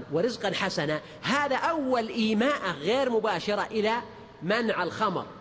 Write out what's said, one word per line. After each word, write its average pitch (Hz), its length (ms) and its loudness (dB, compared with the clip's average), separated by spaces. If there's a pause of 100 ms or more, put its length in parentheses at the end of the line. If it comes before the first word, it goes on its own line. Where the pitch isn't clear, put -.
(120)
ورزقا 196 420 0
حسنا" 180 460 0 (220)
هذا 269 340 2
أول 254 520 0
إيماء 220 640 2 (100)
غير 254 280 2
مباشرة 208 640 0
إلى 214 220 2 (500)
منع 196 400 2
الخمر، 170 420 0 (160)